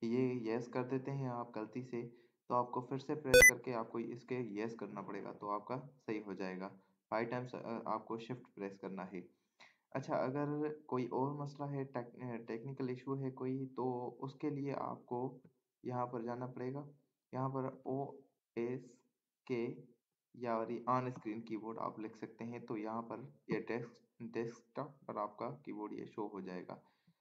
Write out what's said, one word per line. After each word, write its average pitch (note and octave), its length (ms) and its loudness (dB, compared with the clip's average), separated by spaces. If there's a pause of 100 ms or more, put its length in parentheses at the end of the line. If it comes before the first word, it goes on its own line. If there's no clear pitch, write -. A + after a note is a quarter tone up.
ये B2 460 4
यस A#2 180 2
कर B2+ 160 0
देते C3 280 0
हैं C#3 180 0
आप A#2+ 260 -2
गलती A2 280 -4
से, B2 340 -6 (320)
तो B2 60 4
आपको B2 260 4
फिर C3+ 180 -2
से D3 160 0
press C3 340 12
करके B2 240 2
आपको A2+ 260 -2
इसके A#2 600 -2
यस A#2 140 0
करना G#2 280 -6
पड़ेगा, G2 320 -6
तो G#2 140 -8
आपका G#2 300 -2
सही B2 420 -4
हो G2+ 140 -6
जाएगा। F#2+ 380 -2 (380)
Five A#2 200 4
times, B2 260 -2
अ, - 320 -4
आपको A2 300 0
shift - 380 -6
press G2 220 -4
करना F#2+ 260 -6
है। F#2+ 240 -8 (680)
अच्छा, C#3+ 200 0
अगर D3 720 2
कोई B2+ 200 2
और C#3+ 340 0
मसला C#3+ 240 -4
है, C#3 200 0
टेक-, B2 380 -6
अ, A#2 220 -4
technical C3+ 440 -2
issue B2+ 260 -2
है C3+ 160 -2
कोई, C3 340 -2
तो B2 560 -2
उसके C3+ 280 -2
लिए C#3 240 0
आपको B2+ 680 -2 (440)
यहाँ B2 200 2
पर B2+ 160 -2
जाना A#2+ 260 -2
पड़ेगा। C3 400 -4 (460)
यहाँ C3 160 2
पर C3+ 360 -2
ओएसके - 2000 -4 (460)
या A2+ 320 2
on A#2 200 -2
screen B2+ 320 4
keyboard A2 600 -4
आप - 200 -2
लिख A2 160 -4
सकते A2+ 300 -8
हैं, A#2 200 -6
तो A#2 120 -2
यहाँ A2 240 -2
पर A#2 320 -6 (180)
ये A2 80 4
डेस्क-, - 420 -4 (200)
desktop A#2 840 -4
पर A2+ 100 -4
आपका A2 320 -2
keyboard G#2+ 440 -6
ये A2+ 120 -4
शो G#2+ 220 -4
हो G2+ 140 -6
जाएगा। F#2 420 -6 (380)